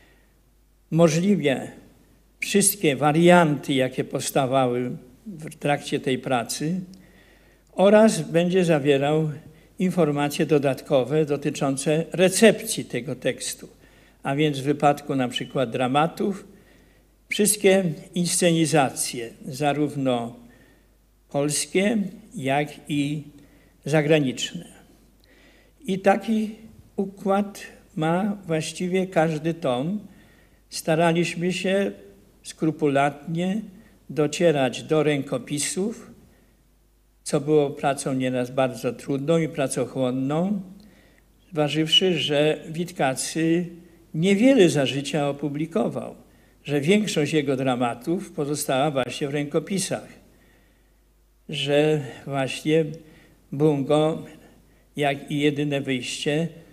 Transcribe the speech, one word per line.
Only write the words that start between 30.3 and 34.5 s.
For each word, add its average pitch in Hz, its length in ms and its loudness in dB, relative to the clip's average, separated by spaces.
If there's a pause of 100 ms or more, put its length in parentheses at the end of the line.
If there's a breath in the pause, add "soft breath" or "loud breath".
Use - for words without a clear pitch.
Staraliśmy 170 800 0
się 196 400 -2 (500)
skrupulatnie 156 1200 -2 (500 loud breath)
docierać 147 720 0